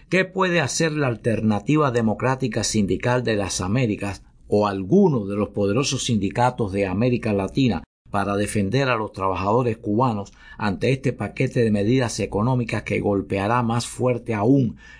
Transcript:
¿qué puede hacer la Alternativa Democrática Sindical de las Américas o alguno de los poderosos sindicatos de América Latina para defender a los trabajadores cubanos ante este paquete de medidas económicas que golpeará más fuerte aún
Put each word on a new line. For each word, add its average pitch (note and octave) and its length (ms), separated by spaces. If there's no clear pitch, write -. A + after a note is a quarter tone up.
¿qué F#3 160
puede F#3 360
hacer D#3+ 320
la D3 160
Alternativa A2 800
Democrática A#2 760
Sindical A2 580
de A#2 140
las F#2+ 240
Américas G2+ 640
o G#2 200
alguno G#2+ 600
de G2+ 100
los G#2 140
poderosos A#2 540
sindicatos A#2 680
de G2 140
América A2 480
Latina G2 480
para G2 280
defender G#2 500
a B2 80
los G#2+ 160
trabajadores G2+ 640
cubanos G#2+ 560
ante G#2+ 360
este C3+ 200
paquete B2 500
de A2 80
medidas A2 500
económicas A2 640
que G2+ 180
golpeará G2+ 640
más A#2 240
fuerte A#2+ 460
aún A2+ 440